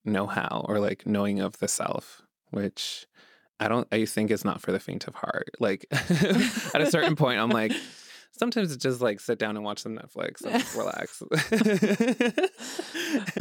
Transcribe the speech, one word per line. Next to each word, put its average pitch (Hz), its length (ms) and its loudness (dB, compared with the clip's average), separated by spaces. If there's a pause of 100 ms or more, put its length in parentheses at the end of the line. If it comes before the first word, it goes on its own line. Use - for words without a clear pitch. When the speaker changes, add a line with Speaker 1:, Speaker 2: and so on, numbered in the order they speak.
Speaker 1:
know-how - 600 0
or, 104 140 0
like, 98 260 -2
knowing 101 340 2
of 98 180 -4
the 101 100 -2
self, - 540 -4 (300)
which - 540 -6 (520)
I 107 100 0
don't, 117 220 0
I 110 140 2
think 107 260 0
is 101 140 2
not - 160 -2
for - 100 -4
the 95 80 2
faint - 300 -8
of - 60 -10
heart. - 340 -4 (100)
Like, 98 300 0
<laughs> - 20 -20
at 185 920 2
a 285 80 4
certain 156 260 4
point, 127 240 4
I'm 113 80 4
like, 117 240 2 (320)
Speaker 2:
<laughs> - 340 -20
Speaker 1:
sometimes 233 320 0
it's 131 120 -8
just, 127 180 0
like, 107 180 2
sit 113 220 -2
down 107 160 0
and 107 80 -6
watch 104 160 -4
some 113 180 -8
Netflix - 460 -8
and 240 180 0 (120)
Speaker 2:
<laughs> - 20 -10
Speaker 1:
relax. - 540 -4
<laughs> 214 1200 2 (920)